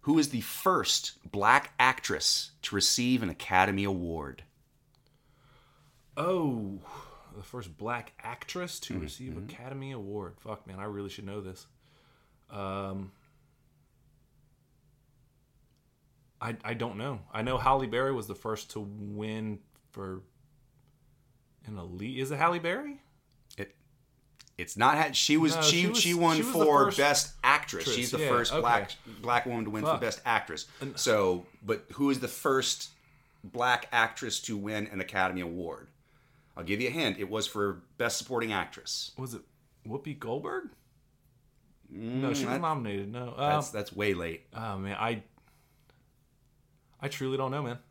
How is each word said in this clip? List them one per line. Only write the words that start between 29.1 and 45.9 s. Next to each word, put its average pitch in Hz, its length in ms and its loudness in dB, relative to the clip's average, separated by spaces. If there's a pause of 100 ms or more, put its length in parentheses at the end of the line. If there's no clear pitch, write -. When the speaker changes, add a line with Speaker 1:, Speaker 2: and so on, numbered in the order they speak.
Speaker 1:
black 120 240 2
woman 120 200 -2
to 107 40 -4
win 107 140 -4
Speaker 2:
Fuck. 156 160 4
Speaker 1:
for - 20 -2
Best 113 240 -2
Actress. 113 400 0 (160)
Speaker 2:
And 135 180 -8
Speaker 1:
So, 95 460 4 (180)
but 104 300 -2
who 139 160 2
is 135 100 2
the 120 80 -6
first - 600 0 (540)
black 120 480 0
actress 113 500 2
to 110 160 -6
win 104 300 -4
an 98 120 -8
Academy 92 420 0
Award? 85 460 -8 (680)
I'll 87 60 -10
give 101 180 -2
you 127 60 0
a 117 40 0
hint. 139 280 0
It 95 100 -6
was 107 180 -2
for 101 360 -2 (160)
Best 117 180 0
Supporting 117 340 -2
Actress. - 640 -4
Speaker 2:
Was 127 180 -10
it - 60 -12 (460)
Whoopi 139 300 -8
Goldberg? 156 520 -6 (1200)
Speaker 1:
Mm, - 40 -12 (240)
Speaker 2:
No, 139 120 0
she 131 120 0
was 120 100 -2
Speaker 1:
that, 151 60 -2
Speaker 2:
nominated. 110 500 -2
No, 123 260 -8
Speaker 1:
that's, 147 300 2
Speaker 2:
um, - 60 -12
Speaker 1:
that's 104 200 -6
way 101 220 2
late. 85 300 -6 (100)
Speaker 2:
Oh 110 220 -6
man, 98 220 -4
I, 110 240 -2 (1800)